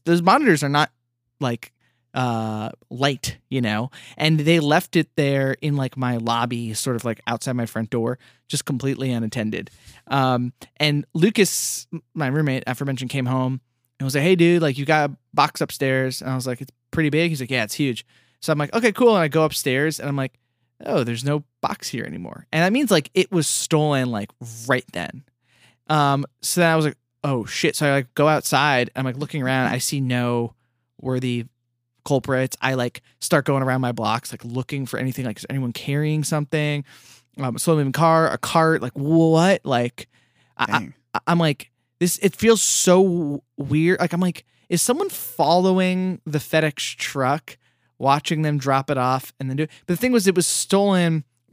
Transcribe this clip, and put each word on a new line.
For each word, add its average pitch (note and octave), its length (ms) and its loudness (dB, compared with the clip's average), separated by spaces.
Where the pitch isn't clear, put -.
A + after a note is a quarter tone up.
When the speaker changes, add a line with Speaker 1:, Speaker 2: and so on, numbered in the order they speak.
Speaker 1:
those E3+ 180 4
monitors F#3+ 420 4
are C#3+ 60 -2
not, D3 220 0
like, A#2+ 320 -6
uh, A2+ 560 -2
light, C3+ 480 -4
you C3 120 -2
know, A2 300 -2
and D#3 220 2
they D#3+ 200 4
left D3+ 360 0
it D#3+ 200 4
there C#3 460 0
in, D3 160 -2
like, C3 180 -4
my B2 220 -2
lobby, A#2 560 -2
sort B2 220 -4
of, A#2 100 -6
like, A2+ 220 -4
outside A#2+ 260 -4
my A#2+ 120 -2
front A2 260 -6
door, A#2+ 260 -2
just - 180 -6
completely C3 460 -4
unattended. A2 580 -4
Um, B2+ 460 0
and D3 360 2
Lucas, - 800 0
m-, D#3+ 80 -10
my D3+ 120 -2
roommate, C#3 380 0
aforementioned, B2+ 460 -6
came C3+ 160 -2
home B2+ 320 -2
and C3+ 60 -4
was C3+ 100 -4
like, C#3+ 80 2
"Hey, F#3 140 4
dude, E3+ 240 4
like, C#3 160 0
you C#3 80 -4
got D3+ 260 2
a C3+ 60 -16
box D3 260 2
upstairs." C3 640 -2
And C3 100 -6
I C3 40 -2
was B2+ 120 -6
like, B2 140 -6
"It's C3+ 100 -14
pretty D#3 180 0
big." E3 200 2
He's C#3+ 120 -4
like, B2 100 -6
"Yeah, A#2+ 140 0
it's - 100 -10
huge." C3+ 300 -4
So - 140 -2
I'm D3 40 2
like, D3 160 -4
"Okay, A3+ 200 2
cool." A#3+ 220 6
And F3+ 60 4
I D#3 60 2
go D#3 160 2
upstairs D3 560 -2
and B2 100 -8
I'm C#3+ 60 -4
like, C3+ 240 -6
"Oh, D#3+ 180 0
there's A#2 220 -4
no D3 180 -2
box - 280 -6
here A#2 160 -8
anymore." - 480 -14
And D#3+ 100 2
that F#3+ 80 2
means, C4+ 180 0
like, E3 240 2
it - 180 0
was E3 160 2
stolen, D3 640 0
like, G2+ 200 -6
right C#3 280 0
then. F2 300 -8
Um, C#3+ 380 2
so - 200 -2
then E3 100 4
I D#3+ 60 4
was D#3 80 2
like, C#3+ 120 -4
"Oh B2+ 220 -2
shit." - 300 -2
So D3+ 100 -2
I, C#3+ 60 4
like, C#3 240 -2
go D3 140 4
outside, C#3 680 2
I'm, C3 100 -4
like, B2+ 120 -6
looking D3 260 -6
around, C3 240 0
I B2+ 120 -2
see C#3+ 220 -4
no A#2+ 520 -2
worthy B2 440 -4
culprits. C3 560 0
I, C3 140 0
like, B2 260 -4
start - 260 0
going C3+ 180 0
around C3 180 0
my B2 100 0
blocks, A2+ 400 -2
like, - 140 -14
looking B2+ 400 -6
for - 120 -8
anything, B2+ 280 -6
like, A2 120 -6
is - 120 -14
anyone C3 240 -4
carrying D3+ 500 -2
something? D3 600 -2
Um, B2+ 180 -4
a - 40 -8
slow E3 160 2
moving C#3 160 2
car, D#3+ 400 4
a - 60 -4
cart, D#3+ 440 2
like, B2 120 -6
what? E3 720 4
Like, B2 420 -2
I, - 60 0
I, - 20 2
Speaker 2:
Dang. - 140 -8
Speaker 1:
I, - 140 -2
I'm E3+ 120 2
like, D#3 320 0
this, F3 200 0
it - 160 2
feels A3 280 4
so F#3 400 4
w-, F3 380 0
weird. D#3 420 0
Like, F3 140 -2
I'm E3+ 60 -2
like, F3+ 260 -2
"Is F3 120 0
someone E4+ 280 0
following F#3 1160 0
the D3 140 -4
FedEx - 560 -2
truck, C#3 640 -4
watching D3 440 2
them D3 140 0
drop C3 320 0
it C#3 80 0
off B2+ 420 0
and C3 100 -4
then C3 80 -4
do D#3 60 -2
it?" D#3 80 -6
But F3 100 0
the - 60 -4
thing B3+ 100 2
was, G#3 160 4
it F3 80 4
was E3+ 120 2
stolen F3+ 760 2